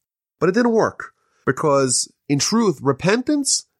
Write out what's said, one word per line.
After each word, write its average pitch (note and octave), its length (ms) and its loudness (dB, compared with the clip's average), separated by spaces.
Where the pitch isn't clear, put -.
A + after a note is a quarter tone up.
But E3 80 2
it F#3 80 0
didn't A#3+ 160 2
work, E3+ 400 -2
because C3+ 680 0
in C#3+ 120 0
truth, G#3 420 0
repentance A#3 840 -2